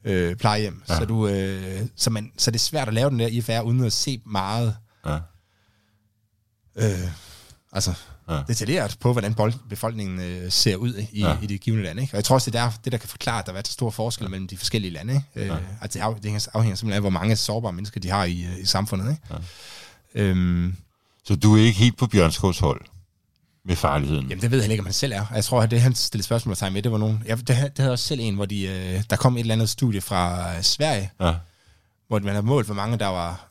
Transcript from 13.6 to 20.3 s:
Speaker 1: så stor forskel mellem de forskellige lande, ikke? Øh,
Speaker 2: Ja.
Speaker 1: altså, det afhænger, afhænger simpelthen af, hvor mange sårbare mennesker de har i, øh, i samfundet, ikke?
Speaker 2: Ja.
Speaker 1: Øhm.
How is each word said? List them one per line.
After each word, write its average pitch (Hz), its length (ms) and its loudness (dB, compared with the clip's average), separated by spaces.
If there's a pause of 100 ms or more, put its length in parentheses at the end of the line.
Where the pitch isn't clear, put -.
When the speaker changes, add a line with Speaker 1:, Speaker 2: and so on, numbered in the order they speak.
Speaker 1:
så - 60 -6
stor 117 180 -2
forskel 110 400 -4
mellem 95 180 -8
de 98 80 -12
forskellige 98 360 -2
lande, 90 220 -6
ikke? 139 200 0
Øh, 107 120 -4
Speaker 2:
Ja. 95 100 -2 (240)
Speaker 1:
altså, - 180 -8
det 104 60 -2
afhænger, 107 500 -4
afhænger 110 220 2
simpelthen 101 200 -2
af, 104 40 2
hvor 101 100 2
mange 98 260 2
sårbare 107 360 -2
mennesker 98 280 -8
de 92 100 -4
har 98 140 2
i, 87 180 -2
øh, 90 160 -6
i 92 60 -10
samfundet, 101 460 0
ikke? 156 120 -2 (920)
Speaker 2:
Ja. - 80 0
Speaker 1:
Øhm. 90 540 2 (480)